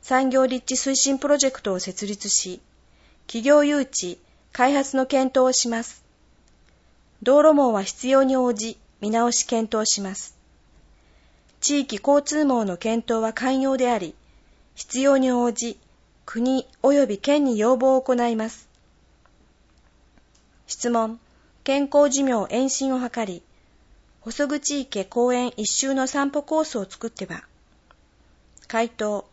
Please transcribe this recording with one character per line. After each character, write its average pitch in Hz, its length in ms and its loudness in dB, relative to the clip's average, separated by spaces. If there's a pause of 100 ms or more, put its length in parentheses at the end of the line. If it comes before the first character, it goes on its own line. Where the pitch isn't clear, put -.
産 262 280 0
業 262 160 4
立 254 300 -4
地 269 160 -4
推 269 40 -2
進 269 220 0
プ 277 120 -4
ロ 294 80 4
ジ 277 100 2
ェ 254 40 0
ク - 120 -16
ト 202 100 -4
を 185 60 -4
設 185 260 -10
立 202 240 -10
し、 185 300 -4 (640)
企 233 180 -8
業 294 200 6
誘 294 160 2
致、 180 380 -6 (340)
開 262 240 2
発 277 220 0
の 262 80 2
検 262 260 2
討 254 140 4
を 254 80 2
し 240 160 -2
ま 226 120 -4
す。 - 220 -16 (1200)
道 285 180 6
路 311 120 8
網 277 180 4
は 196 120 0
必 - 260 -8
要 269 140 6
に 262 120 2
応 247 180 0
じ、 214 240 -8 (220)
見 208 100 -4
直 233 220 2
し - 160 -2
検 226 280 -2
討 214 140 -2
し - 120 -2
ま 196 120 -8
す。 - 220 -16 (1300)
地 285 180 0
域 240 260 -6
交 285 160 4
通 294 220 -2
網 247 220 2
の 180 100 -4
検 226 300 -2
討 226 180 0
は 220 80 -2
寛 262 300 -2
容 269 160 0
で 247 120 0
あ 233 80 0
り、 185 160 -8 (640)
必 - 240 -8
要 269 180 4
に 262 140 2
応 240 220 0
じ、 233 260 -8 (460)
国 254 420 -2 (160)
及 285 240 4
び 202 100 -4
県 285 280 2
に 240 120 0
要 233 200 2
望 262 180 4
を 262 60 2
行 262 140 0
い 240 200 0
ま 220 140 -4
す。 - 180 -20 (2000)
質 - 220 -6
問。 226 300 -2 (440)
健 277 260 0
康 294 200 6
寿 269 140 0
命 240 260 0
延 262 200 0
伸 269 240 -2
を 254 60 -2
図 240 260 -6
り、 180 160 -12 (800)
細 269 300 -4
口 285 320 -4
池 202 240 -6
公 247 260 0
園 247 240 -2
一 214 100 -6
周 269 280 -2
の 262 140 0
散 277 220 -2
歩 285 140 -4
コ 320 160 -2
ー 311 60 0
ス 254 120 -8
を 196 60 -4
作 - 240 -12
っ - 20 -8
て - 160 -12
は？ - 200 -16 (1200)
回 226 220 -2
答。 208 440 -6